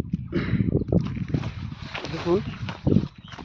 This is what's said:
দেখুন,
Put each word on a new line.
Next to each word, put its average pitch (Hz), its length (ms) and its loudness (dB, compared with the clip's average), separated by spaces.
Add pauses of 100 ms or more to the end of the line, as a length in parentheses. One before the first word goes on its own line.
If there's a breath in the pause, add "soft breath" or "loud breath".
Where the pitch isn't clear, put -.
(2000)
দেখুন, 170 280 2 (1040)